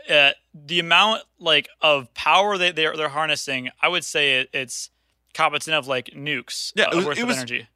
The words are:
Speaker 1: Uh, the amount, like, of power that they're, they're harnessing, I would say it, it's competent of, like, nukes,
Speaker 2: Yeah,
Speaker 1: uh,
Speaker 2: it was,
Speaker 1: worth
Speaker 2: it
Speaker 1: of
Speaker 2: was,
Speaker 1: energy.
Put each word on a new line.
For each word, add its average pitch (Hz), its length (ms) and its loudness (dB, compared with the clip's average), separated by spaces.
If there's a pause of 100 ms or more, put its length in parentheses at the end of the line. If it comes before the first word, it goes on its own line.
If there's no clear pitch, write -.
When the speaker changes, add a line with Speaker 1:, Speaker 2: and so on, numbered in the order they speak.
Speaker 1:
Uh, 143 220 4 (240)
the 156 240 -6
amount, 180 440 2 (180)
like, 156 280 2 (120)
of 143 340 2
power 196 440 4
that 175 180 0
they're, 156 200 -2
they're 151 120 -2
harnessing, 139 640 -4 (120)
I 151 60 2
would 175 160 -2
say 139 360 0
it, 131 120 -6
it's - 380 -8 (420)
competent 156 440 -2
of, 131 100 -4
like, 127 200 -4
nukes, - 680 -8
Speaker 2:
Yeah, 208 120 2
Speaker 1:
uh, - 40 0
Speaker 2:
it 170 60 0
was, 185 100 0
Speaker 1:
worth 220 120 -2
Speaker 2:
it 233 40 -2
Speaker 1:
of 247 60 -2
Speaker 2:
was, 247 80 0
Speaker 1:
energy. 120 400 -6